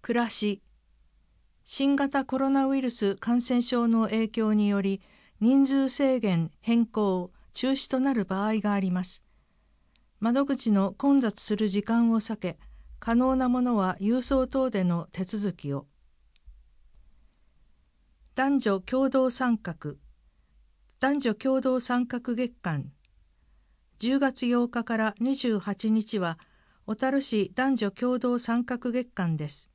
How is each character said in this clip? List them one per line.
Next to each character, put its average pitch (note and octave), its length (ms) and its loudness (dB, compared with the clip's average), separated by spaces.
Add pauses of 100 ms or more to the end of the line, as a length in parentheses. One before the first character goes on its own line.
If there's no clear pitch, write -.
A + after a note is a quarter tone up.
暮 A#3+ 140 0
ら A#3 100 -2
し。 G#3 320 -2 (1000)
新 C#4 320 0
型 C#4 280 0
コ C4+ 140 -4
ロ C4+ 100 2
ナ C4+ 200 2
ウ C4+ 100 0
イ - 20 0
ル B3 120 -2
ス G3 240 0
感 A#3+ 260 0
染 B3 180 0
症 A#3+ 280 0
の A3+ 160 4
影 A3 240 0
響 A3 260 0
に G#3 140 4
よ G3+ 120 2
り、 G3 220 -2 (380)
人 C4+ 260 6
数 C4+ 220 2
制 C4 320 0
限 E3+ 400 0
変 A#3 260 2
更、 F#3+ 460 -2 (220)
中 B3+ 160 -2
止 C4+ 200 -2
と C4 80 0
な C4+ 160 0
る G#3+ 100 0
場 G3 220 -4
合 A3 120 0
が G#3 140 -2
あ G3+ 60 0
り F#3+ 140 0
ま F3+ 100 -2
す。 - 220 -12 (960)
窓 A#3+ 260 2
口 C4+ 240 -2
の G3 220 2
混 C#4 280 2
雑 A3+ 220 -2
す G#3+ 140 -2
る G#3+ 120 0
時 G3 140 -2
間 A#3 300 2
を A3 80 2
避 G#3+ 160 -6
け、 - 240 -8 (400)
可 A#3 160 0
能 C4 180 4
な C4 140 0
も B3 140 2
の B3 140 2
は F#3 220 0
郵 A#3 240 0
送 C4 240 2
等 C4 240 0
で F#3+ 140 0
の E3+ 260 0
手 F#3+ 140 -6
続 G3+ 300 -4
き C#3+ 180 -8
を。 C#3 160 -8 (2500)
男 C4+ 240 2
女 G3 220 2
共 C4 280 0
同 C4 180 2
参 B3 320 0
画。 D#3 360 -10 (1040)
男 C#4 180 2
女 A#3 160 0
共 C4 260 0
同 B3+ 200 0
参 B3 260 -2
画 B3 140 -6 (160)
月 A#3+ 260 -4
間。 D3 300 -6 (1040)
十 C4 220 0
月 C4+ 260 0
八 A#3+ 220 2
日 A#3+ 160 -4
か A3+ 140 -2
ら A3 200 0
二 C4 160 0
十 A#3 240 0
八 G3+ 320 -4
日 A3 300 0
は、 E3 180 -4 (480)
小 A3 80 -4
樽 C4 260 0
市 G#3 360 0
男 C4+ 180 2
女 G#3+ 160 -2
共 B3 300 -2
同 B3 180 0
参 A#3+ 260 -2
画 B3 140 -6 (140)
月 B3 200 -4
間 E3+ 240 -2
で D3+ 120 -6
す。 - 260 -14